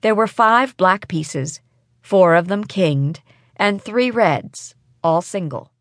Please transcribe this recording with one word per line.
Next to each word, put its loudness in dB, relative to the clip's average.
There 2
were 0
five 2
black 0
pieces, -6
four 4
of 2
them -4
kinged, -2
and -2
three -2
reds, -2
all 0
single. -8